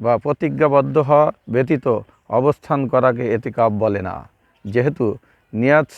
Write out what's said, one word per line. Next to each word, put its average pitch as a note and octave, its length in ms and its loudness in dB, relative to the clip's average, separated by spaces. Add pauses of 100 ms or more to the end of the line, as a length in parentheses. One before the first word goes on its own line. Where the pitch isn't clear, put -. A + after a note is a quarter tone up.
বা A#2 180 0
প্রতিজ্ঞাবদ্ধ C#3 800 0
হওয়া D3 340 2 (160)
ব্যতীত B2+ 380 -2 (420)
অবস্থান C3+ 600 -2
করাকে B2 460 0
এতেকাফ A2+ 380 0
বলে G2+ 300 -2
না। F2+ 260 -10 (360)
যেহেতু A#2 540 -2 (340)
নিয়াত C#3 340 2 (120)